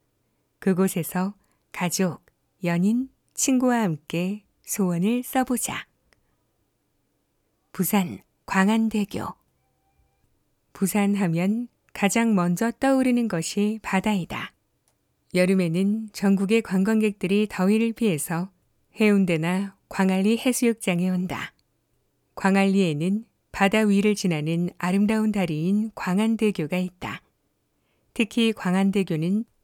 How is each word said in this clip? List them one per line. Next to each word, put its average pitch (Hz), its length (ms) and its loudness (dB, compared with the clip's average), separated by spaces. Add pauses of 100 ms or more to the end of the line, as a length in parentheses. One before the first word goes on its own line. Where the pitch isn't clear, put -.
(600)
그곳에서 190 760 -2 (380)
가족, 180 520 -4 (380)
연인, 196 460 0 (260)
친구와 247 480 2
함께 180 640 -4 (180)
소원을 196 600 0
써보자. - 640 -4 (1900)
부산 175 480 -2 (260)
광안대교. 208 800 0 (1500)
부산 202 440 0
하면 196 520 -2 (240)
가장 220 420 0
먼저 180 360 0
떠오르는 254 580 2
것이 208 540 -2
바다이다. 190 720 -2 (840)
여름에는 190 800 0
전국의 196 500 2
관광객들이 208 880 0
더위를 220 420 2
피해서 180 580 -2 (500)
해운대나 190 760 2 (120)
광안리 190 500 2
해수욕장에 226 720 0
온다. 180 460 -4 (800)
광안리에는 196 880 2 (280)
바다 196 280 2
위를 208 340 4
지나는 170 640 -2
아름다운 208 540 0
다리인 190 640 0
광안대교가 208 800 0
있다. 175 460 -8 (920)
특히 226 380 0
광안대교는 190 920 0 (200)